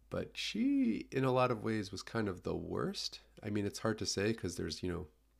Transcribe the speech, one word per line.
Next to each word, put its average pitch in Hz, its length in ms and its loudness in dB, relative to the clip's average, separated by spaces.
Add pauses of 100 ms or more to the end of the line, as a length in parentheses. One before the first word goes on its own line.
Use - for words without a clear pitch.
(100)
but 87 240 -4
she, 262 760 2
in 131 140 2
a 131 80 4
lot 127 180 6
of 107 140 -2
ways, 110 260 0
was - 120 -6
kind 113 260 0
of 92 140 -4
the 87 120 0
worst. 87 640 -2 (220)
I 107 80 -4
mean, 104 160 2
it's - 140 -4
hard 110 180 0
to 98 80 -4
say 104 260 2
'cause 98 240 -4
there's, 85 260 -4
you 90 100 0
know, 82 140 -4 (340)